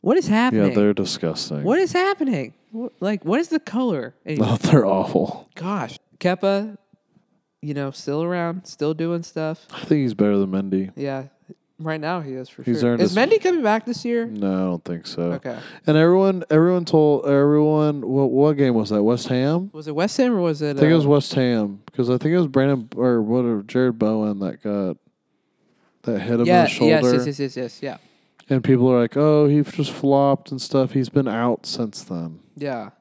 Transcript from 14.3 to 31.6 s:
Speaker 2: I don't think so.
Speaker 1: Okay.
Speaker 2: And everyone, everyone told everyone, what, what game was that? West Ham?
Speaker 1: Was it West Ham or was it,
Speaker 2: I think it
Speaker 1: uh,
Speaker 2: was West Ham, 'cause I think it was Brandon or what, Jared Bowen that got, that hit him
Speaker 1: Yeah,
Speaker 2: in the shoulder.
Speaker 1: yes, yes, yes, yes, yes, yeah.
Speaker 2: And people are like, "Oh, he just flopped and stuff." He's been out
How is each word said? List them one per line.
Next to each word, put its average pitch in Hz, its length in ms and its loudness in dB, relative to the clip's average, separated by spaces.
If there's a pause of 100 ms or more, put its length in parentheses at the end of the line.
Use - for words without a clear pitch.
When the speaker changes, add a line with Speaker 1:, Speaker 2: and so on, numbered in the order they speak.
Speaker 2:
I 190 40 0
don't - 260 -4
think 85 200 -8
so. 87 280 -4
Speaker 1:
Okay. 117 260 -8 (260)
Speaker 2:
And 156 120 4
everyone, 180 520 4
everyone 170 360 4
told 151 400 2
everyone, 147 840 2
what, 131 240 0
what 147 220 4
game 135 220 2
was 104 160 0
that? 104 120 2
West 120 240 0
Ham? 151 460 -2
Speaker 1:
Was 151 160 -16
it 151 40 -8
West 175 220 -2
Ham 247 200 2
or 190 40 0
was 160 220 -2
it, 147 160 -2
Speaker 2:
I - 20 -4
think 151 120 6
it - 20 6
Speaker 1:
uh, - 20 6
Speaker 2:
was 151 100 4
West 143 280 2
Ham, 110 480 0 (100)
'cause 123 180 -2
I 127 80 2
think 151 160 0
it 180 40 2
was 170 100 2
Brandon 135 480 0
or 120 260 2
what, 113 460 -2
Jared 127 320 0
Bowen 107 400 0
that 95 240 -6
got, 101 320 -4 (1080)
that 110 180 -4
hit 117 180 -2
him 120 60 2
Speaker 1:
Yeah, 175 140 6
Speaker 2:
in 170 40 6
the 151 60 2
shoulder. 127 240 2
Speaker 1:
yes, 156 100 2 (100)
yes, 123 120 0
yes, 139 140 -8
yes, 135 180 -6
yes, 123 260 -10
yeah. 131 140 -10 (520)
Speaker 2:
And 131 140 2
people 127 260 4
are 123 120 4
like, 117 160 -2
"Oh, 151 300 4
he 147 160 4
just - 280 -4
flopped 139 600 0
and 131 100 -8
stuff." 131 320 0
He's 127 160 -2
been 135 180 0
out 113 380 -2